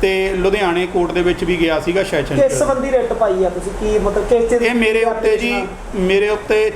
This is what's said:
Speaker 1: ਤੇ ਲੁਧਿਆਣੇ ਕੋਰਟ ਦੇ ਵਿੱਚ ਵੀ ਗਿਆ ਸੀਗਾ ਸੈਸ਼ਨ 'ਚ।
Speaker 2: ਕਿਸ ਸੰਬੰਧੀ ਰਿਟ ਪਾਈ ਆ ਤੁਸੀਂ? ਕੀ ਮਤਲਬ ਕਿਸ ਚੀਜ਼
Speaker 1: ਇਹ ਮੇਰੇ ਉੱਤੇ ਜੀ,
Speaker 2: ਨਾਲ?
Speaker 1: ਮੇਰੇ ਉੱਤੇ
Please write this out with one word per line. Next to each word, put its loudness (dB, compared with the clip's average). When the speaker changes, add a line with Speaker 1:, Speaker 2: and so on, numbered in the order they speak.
Speaker 1:
ਤੇ 0
ਲੁਧਿਆਣੇ 0
ਕੋਰਟ -2
ਦੇ 0
ਵਿੱਚ 0
ਵੀ 0
ਗਿਆ 2
ਸੀਗਾ 0
ਸੈਸ਼ਨ -2
'ਚ। 4
Speaker 2:
ਕਿਸ 2
ਸੰਬੰਧੀ 0
ਰਿਟ 0
ਪਾਈ 0
ਆ 0
ਤੁਸੀਂ? -6
ਕੀ -2
ਮਤਲਬ 0
ਕਿਸ 2
ਚੀਜ਼ 2
Speaker 1:
ਇਹ 2
ਮੇਰੇ 2
ਉੱਤੇ 0
ਜੀ, -2
Speaker 2:
ਨਾਲ? -4
Speaker 1:
ਮੇਰੇ 2
ਉੱਤੇ 0